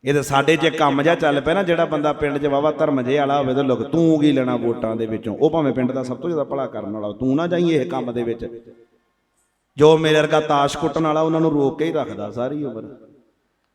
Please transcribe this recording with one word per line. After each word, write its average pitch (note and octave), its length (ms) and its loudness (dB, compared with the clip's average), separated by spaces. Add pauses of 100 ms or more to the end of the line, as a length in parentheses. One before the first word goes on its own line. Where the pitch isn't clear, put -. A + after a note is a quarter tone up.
ਇਹ C#3 100 -2
ਤਾਂ C#3+ 100 0
ਸਾਡੇ C#3+ 340 2
'ਚ D#3+ 100 0
ਕੰਮ C#3+ 340 2
ਜਿਹਾ E3+ 140 4
ਚੱਲ D3 260 0
ਪਿਆ D#3 120 0
ਨਾ, G3 100 0
ਜਿਹੜਾ E3+ 220 2
ਬੰਦਾ D3+ 280 -2
ਪਿੰਡ C#3+ 240 -2
'ਚ C#3 80 -2
ਵਾਹਵਾ C#3+ 260 2
ਧਰਮ D3 300 0
ਜਿਹੇ C3 180 0
ਵਾਲਾ C#3 180 0
ਹੋਵੇ C3 160 0
ਤੇ C#3 100 0
ਲੋਕ, A#2+ 200 0
"ਤੂੰ D#3+ 360 2
ਕੀ D3 120 4
ਲੈਣਾ B2+ 240 0
ਵੋਟਾਂ A#2 400 -2
ਦੇ A2+ 100 -2
ਵਿੱਚੋਂ?" A2 340 -6
ਉਹ D3+ 100 4
ਭਾਵੇਂ D#3 240 0
ਪਿੰਡ B2+ 180 0
ਦਾ C3+ 120 -4
ਸਭ B2 140 -8
ਤੋਂ D#3+ 120 -8
ਜ਼ਿਆਦਾ D3+ 140 -2
ਭਲਾ C3+ 240 -4
ਕਰਨ G#2 240 -10
ਵਾਲਾ, G#2 280 -6
ਤੂੰ C3 160 0
ਨਾ E3+ 120 0
ਜਾਈਂ E3+ 240 0
ਇਹ C3 180 0
ਕੰਮ B2 240 -6
ਦੇ A#2+ 100 -4
ਵਿੱਚ। A#2 480 -8 (1040)
ਜੋ D#3 200 8
ਮੇਰੇ D#3 240 4
ਵਰਗਾ D#3 180 2
ਤਾਸ਼ C#3+ 380 0
ਕੁੱਟਣ D#3+ 260 -2
ਵਾਲਾ, D#3 180 0
ਉਹਨਾਂ D#3+ 200 0
ਨੂੰ D#3+ 100 2
ਰੋਕ C#3 280 0
ਕੇ D3+ 60 0
ਹੀ E3 80 -4
ਰੱਖਦਾ G#2 380 -6
ਸਾਰੀ C3+ 320 -6
ਉਮਰ। A2 180 -8 (920)